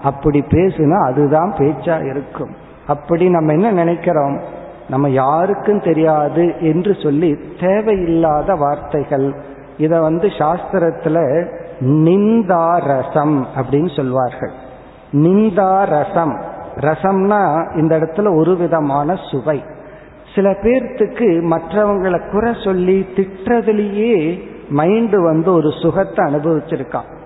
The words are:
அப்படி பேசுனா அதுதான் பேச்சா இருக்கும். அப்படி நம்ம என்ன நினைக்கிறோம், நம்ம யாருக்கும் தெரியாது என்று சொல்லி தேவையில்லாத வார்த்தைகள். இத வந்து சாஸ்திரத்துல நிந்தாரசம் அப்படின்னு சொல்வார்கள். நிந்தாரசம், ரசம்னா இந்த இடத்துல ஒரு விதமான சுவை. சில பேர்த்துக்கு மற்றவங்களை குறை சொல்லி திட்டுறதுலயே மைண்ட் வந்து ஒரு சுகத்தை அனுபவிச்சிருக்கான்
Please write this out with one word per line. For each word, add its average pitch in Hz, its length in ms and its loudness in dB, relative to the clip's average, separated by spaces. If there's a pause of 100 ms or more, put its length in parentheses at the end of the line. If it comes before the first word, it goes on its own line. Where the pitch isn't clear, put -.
அப்படி 143 440 0
பேசுனா 160 560 2
அதுதான் 147 500 2
பேச்சா 151 500 -2
இருக்கும். 139 500 -8 (340)
அப்படி 165 420 0
நம்ம 160 240 2
என்ன 190 180 4
நினைக்கிறோம், 165 640 0 (520)
நம்ம 139 220 0
யாருக்கும் 170 720 0
தெரியாது 156 600 2 (160)
என்று 170 340 2
சொல்லி 156 360 0 (260)
தேவையில்லாத 180 960 2
வார்த்தைகள். 143 720 -2 (500)
இத 156 220 0
வந்து 165 340 0
சாஸ்திரத்துல 165 840 0 (840)
நிந்தாரசம் 165 1400 2 (140)
அப்படின்னு 139 420 0
சொல்வார்கள். 127 600 -2 (640)
நிந்தாரசம், 185 1200 2 (440)
ரசம்னா 190 640 0 (320)
இந்த 160 200 2
இடத்துல 180 400 0
ஒரு 165 200 4
விதமான 156 680 0
சுவை. 143 360 -4 (680)
சில 196 260 2
பேர்த்துக்கு 226 720 0 (180)
மற்றவங்களை 185 800 0
குறை 214 340 -2
சொல்லி 185 360 2 (140)
திட்டுறதுலயே 208 1040 0 (540)
மைண்ட் 196 480 2
வந்து 165 340 2
ஒரு 156 200 2
சுகத்தை 175 520 -2
அனுபவிச்சிருக்கான் 147 840 -2 (180)